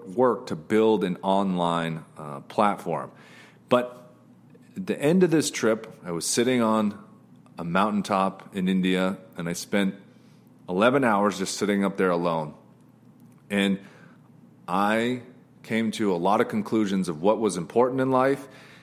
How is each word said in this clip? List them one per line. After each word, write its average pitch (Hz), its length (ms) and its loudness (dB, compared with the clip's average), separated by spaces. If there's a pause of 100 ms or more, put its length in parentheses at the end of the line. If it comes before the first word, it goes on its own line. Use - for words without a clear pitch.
(140)
work 120 320 2
to 98 100 -8
build 107 480 2
an 90 180 -2
online, 87 800 -2 (120)
uh, 73 240 -12
platform. 87 720 -2 (580)
But - 420 0 (640)
at 95 100 -10
the 98 140 -4
end 170 220 4
of 175 80 6
this 156 200 2
trip, 110 420 -2 (120)
I 87 80 -8
was 82 120 -6
sitting 123 380 2
on 110 320 2 (640)
a - 60 -8
mountaintop 95 880 0
in 92 140 -2
India, 92 500 0 (180)
and 82 120 -6
I 85 40 -4
spent 98 420 -2 (720)
eleven 123 360 2
hours 104 340 2
just 92 180 -6
sitting 101 280 0
up 95 120 -2
there 95 140 2
alone. 85 440 -2 (960)
And 98 280 2 (880)
I 110 560 0 (400)
came 113 300 -2
to 101 220 0
a - 20 0
lot 98 240 2
of 120 80 -2
conclusions 98 600 -2
of 78 140 -6
what 104 160 2
was 104 180 -2
important 123 440 0
in 131 100 -2
life, 135 380 0 (340)